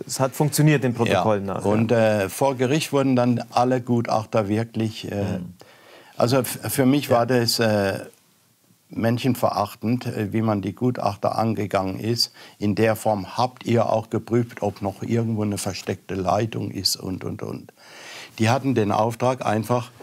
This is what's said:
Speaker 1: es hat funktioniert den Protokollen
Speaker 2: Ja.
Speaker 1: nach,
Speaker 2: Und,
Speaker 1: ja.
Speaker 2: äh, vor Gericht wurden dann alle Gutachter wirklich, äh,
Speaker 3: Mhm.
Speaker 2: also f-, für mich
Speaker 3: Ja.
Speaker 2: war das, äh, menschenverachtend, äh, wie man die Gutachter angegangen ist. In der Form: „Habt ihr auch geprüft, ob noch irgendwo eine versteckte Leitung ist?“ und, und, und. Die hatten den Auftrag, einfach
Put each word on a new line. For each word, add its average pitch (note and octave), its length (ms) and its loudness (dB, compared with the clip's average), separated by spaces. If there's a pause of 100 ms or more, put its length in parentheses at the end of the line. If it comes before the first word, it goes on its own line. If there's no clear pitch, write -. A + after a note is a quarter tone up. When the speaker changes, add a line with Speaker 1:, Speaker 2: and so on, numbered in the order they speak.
Speaker 1:
es - 100 -6
hat C3 160 0
funktioniert D3 480 4
den B2+ 100 2
Protokollen G2+ 540 2
Speaker 2:
Ja. F#2+ 80 -4
Speaker 1:
nach, E2+ 100 -6
Speaker 2:
Und, A2 280 2
Speaker 1:
ja. A2 300 4
Speaker 2:
äh, F#2+ 60 0
vor C3+ 280 0
Gericht C3 360 0
wurden C3+ 220 4
dann B2 380 2
alle B2+ 280 2
Gutachter A#2 680 0
wirklich, A2 640 -2
äh, F#2+ 280 -2
Speaker 3:
Mhm. F2 160 -12 (640)
Speaker 2:
also B2 220 2
f-, - 200 -2 (100)
für C3+ 160 0
mich C3+ 220 4
Speaker 3:
Ja. B2 120 4
Speaker 2:
war A#2+ 80 2
das, A#2+ 340 2
äh, G#2 400 2 (920)
menschenverachtend, A#2 1080 0
äh, G#2+ 300 -4
wie A2 80 0
man G#2+ 180 0
die F#2+ 140 -4
Gutachter - 640 -2
angegangen G2+ 600 -2
ist. A#2 320 -2 (280)
In G#2 160 0
der A2 200 4
Form: G2+ 440 -2
„Habt B2 260 -2
ihr A#2 240 2
auch A2 220 0
geprüft, A#2+ 500 -2
ob G2+ 220 -4
noch G2 200 -6
irgendwo A2+ 420 -2
eine G2+ 120 -2
versteckte - 580 -8
Leitung F#2+ 560 -2
ist?“ F#2+ 260 -2
und, - 280 -8
und, - 180 -8
und. - 300 -10 (640)
Die A2 120 4
hatten C3+ 240 0
den G#2 180 2
Auftrag, A#2+ 540 0
einfach A2 440 0 (120)